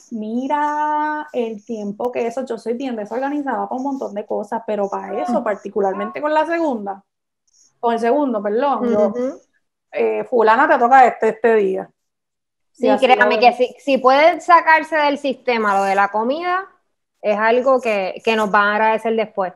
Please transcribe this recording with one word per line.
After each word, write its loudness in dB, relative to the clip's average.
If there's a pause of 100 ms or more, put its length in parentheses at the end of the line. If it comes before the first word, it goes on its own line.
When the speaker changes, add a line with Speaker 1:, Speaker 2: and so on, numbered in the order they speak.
(120)
Speaker 1:
Mira -4
el -6
tiempo -8
que -4
eso, -6
yo -8
soy -6
bien -8
desorganizada -6
con -6
un -8
montón -6
de -8
cosas, -6
pero -2
para -8
eso, -2
Speaker 2:
Mm. -6
Speaker 1:
particularmente -4
con -2
la 2
segunda, -4 (760)
con 0
el -2
segundo, 0
perdón, -2
yo, 2
Speaker 2:
Ujú. -6 (500)
Speaker 1:
eh, -2
"Fulana, 4
te 4
toca 6
este, 0
este 2
día". -2 (840)
Speaker 2:
Sí, -2
Speaker 1:
Y 4
así 2
Speaker 2:
créame 4
Speaker 1:
lo 0
Speaker 2:
que 8
Speaker 1:
ven. 6
Speaker 2:
si, -2
si 0
pueden 4
sacarse 4
del 2
sistema -2
lo 0
de 0
la 2
comida, -4 (540)
es 0
algo 2
que, -4
que 0
nos 0
van 4
a 0
agradecer 0
después. -4